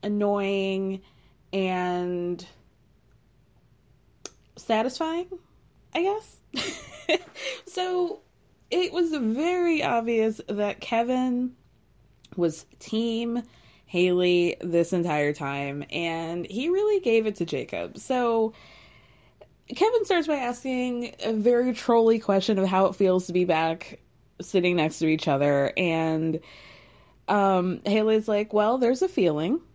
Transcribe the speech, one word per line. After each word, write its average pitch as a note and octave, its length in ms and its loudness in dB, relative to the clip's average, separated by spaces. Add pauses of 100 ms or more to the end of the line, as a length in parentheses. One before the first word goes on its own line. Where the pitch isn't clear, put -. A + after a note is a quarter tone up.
annoying, G3 1000 0 (500)
and F3+ 920 -2 (2000)
satisfying, D#4+ 720 -2 (680)
I E4 80 0
guess. G#4 340 -4 (720)
<laughs> F#4 140 0 (460)
So F4+ 520 -4 (500)
it F4 240 0
was E4+ 200 0
very D#4 720 0
obvious A3+ 640 0
that G#3 320 -4
Kevin B3 760 -2 (840)
was E3+ 300 -2 (120)
team A#3 640 -4 (440)
Haley F3+ 760 2
this E3+ 320 0
entire D3+ 400 0
time, C#3 580 -6
and E3 560 -6
he B3 220 -4
really G4+ 320 2
gave A3+ 260 2
it G#3 100 -4
to F3+ 80 -2
Jacob. B2 540 -6
So A3+ 540 0 (1200)
Kevin A4 300 2
starts E4+ 220 0
by D4+ 100 0
asking B3 800 -4 (100)
a A3+ 80 -2
very A#3+ 400 2
trolly A3+ 460 4
question G3 400 2
of F#3+ 100 2
how F#3+ 180 4
it F#3+ 100 0
feels F#3 300 2
to F3 60 -10
be F3+ 120 2
back E3 540 -2 (420)
sitting F3+ 360 2
next D#3 240 0
to E3 60 2
each D#3 200 0
other, C#3 500 2
and, D#3+ 640 0 (840)
um, F#3+ 580 2
Haley's G#3+ 440 2
like, G#3+ 240 0
"Well, G#3+ 260 2
there's B3+ 240 2
a F#4 60 2
feeling." F3+ 520 2 (140)